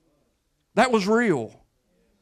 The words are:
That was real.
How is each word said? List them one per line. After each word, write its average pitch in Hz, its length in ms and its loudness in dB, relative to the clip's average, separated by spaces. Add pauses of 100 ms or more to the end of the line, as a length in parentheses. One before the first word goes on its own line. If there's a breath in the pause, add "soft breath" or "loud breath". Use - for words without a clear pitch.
(760)
That 254 160 2
was 214 140 0
real. 196 480 0 (680)